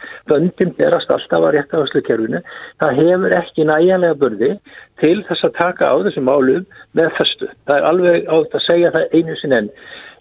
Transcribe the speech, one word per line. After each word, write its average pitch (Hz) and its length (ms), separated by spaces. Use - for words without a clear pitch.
Böndin 170 540
berast 151 340
alltaf - 340
að 160 80
réttarvörslukerfinu. 139 880
Það 147 180
hefur 180 400
ekki 165 320
nægjanlega 170 480
burði 117 340
til 180 300
þess - 200
að - 140
taka 175 260
á 135 140
þessum 180 260
málum 139 400
með 160 180
festu. - 400
Það 143 100
er 143 80
alveg 175 400
á 160 100
þetta 156 220
að - 140
segja 170 200
það 160 220
einu 160 240
sinni 135 220
enn. 104 120